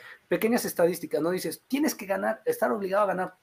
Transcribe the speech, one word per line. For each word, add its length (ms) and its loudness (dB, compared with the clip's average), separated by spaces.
pequeñas 380 2
estadísticas, 560 0
¿no? 100 0
Dices, 360 -4
tienes 280 0
que 100 -12
ganar, 400 -2
estar 260 0
obligado 320 0
a 40 0
ganar 360 -2